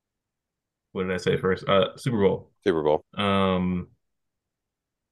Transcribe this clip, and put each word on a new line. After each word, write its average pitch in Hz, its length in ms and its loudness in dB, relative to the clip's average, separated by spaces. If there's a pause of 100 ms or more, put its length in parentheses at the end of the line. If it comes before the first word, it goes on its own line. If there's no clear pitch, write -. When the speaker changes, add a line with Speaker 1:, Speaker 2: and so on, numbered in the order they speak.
(920)
Speaker 1:
What 98 100 -4
did 92 100 -4
I 90 60 -4
say 90 180 -2
first? 92 320 -2
Uh, 95 300 2
Super 117 200 -4
Bowl. 95 320 0 (140)
Speaker 2:
Super 82 180 2
Bowl. 76 220 0 (100)
Speaker 1:
Um, 95 720 0 (1200)